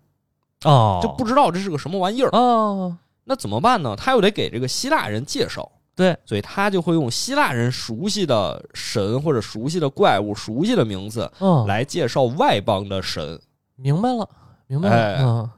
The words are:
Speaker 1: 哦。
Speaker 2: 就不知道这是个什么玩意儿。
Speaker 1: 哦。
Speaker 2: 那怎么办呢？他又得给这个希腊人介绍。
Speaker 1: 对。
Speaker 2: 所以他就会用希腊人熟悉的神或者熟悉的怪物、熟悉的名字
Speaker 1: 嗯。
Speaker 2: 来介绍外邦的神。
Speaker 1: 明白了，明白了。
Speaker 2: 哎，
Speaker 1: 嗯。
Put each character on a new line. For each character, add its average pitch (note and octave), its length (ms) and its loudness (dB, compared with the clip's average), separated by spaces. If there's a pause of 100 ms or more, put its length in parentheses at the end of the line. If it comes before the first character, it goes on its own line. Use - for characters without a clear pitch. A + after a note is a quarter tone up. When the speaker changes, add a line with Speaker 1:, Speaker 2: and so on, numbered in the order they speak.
(640)
Speaker 1:
哦。 A2+ 360 6
Speaker 2:
就 - 80 0
不 - 160 -4
知 A3+ 100 0
道 C4+ 160 4
这 F3 80 -4
是 G3 100 -6
个 D#3 80 -4
什 E3 120 -10
么 F#3 100 -6
玩 F#3+ 160 -2
意 C4 80 0
儿。 A3 80 2
Speaker 1:
哦。 G#3 640 2 (280)
Speaker 2:
那 C4 120 -4
怎 - 140 -6
么 G#2+ 120 -2
办 A3+ 200 4
呢？ A2+ 140 -2
他 - 160 -2
又 C4 80 4
得 F#3+ 100 4
给 C#3 200 -2
这 A2 100 -6
个 B2+ 80 -2
希 - 220 -6
腊 F3 180 0
人 G#2+ 180 -4
介 - 220 -4
绍。 - 220 -10 (260)
Speaker 1:
对。 F3+ 300 2
Speaker 2:
所 G#2+ 120 -2
以 G2+ 40 0
他 G3 280 -2
就 F#3+ 120 0
会 E3+ 140 -2
用 D3 140 0
希 - 260 -4
腊 C#4 160 2
人 A#2+ 200 0
熟 B2 380 -6
悉 F#3+ 160 -2
的 F#2+ 360 0 (120)
神 A2 480 -4
或 D#3+ 100 0
者 B2 80 0
熟 A2 300 -6
悉 E3+ 100 -4
的 D3 100 0
怪 D#3 300 4
物、 G#2 160 -4
熟 A2+ 300 -4
悉 B3 100 2
的 E3+ 80 4
名 G2+ 260 -6
字 G#2+ 300 -6
Speaker 1:
嗯。 E3+ 280 4
Speaker 2:
来 G#2 180 0
介 D#3 220 -2
绍 C#3 160 2
外 C3 360 2
邦 G2+ 300 -2
的 F#2+ 120 -4
神。 D#2+ 380 -8 (360)
Speaker 1:
明 C#3 260 0
白 B3 120 0
了， A3 140 -6 (400)
明 C3+ 140 -4
白 G3 80 2
了。 A#2 60 6
Speaker 2:
哎， G#2+ 260 2
Speaker 1:
嗯。 A#2 360 0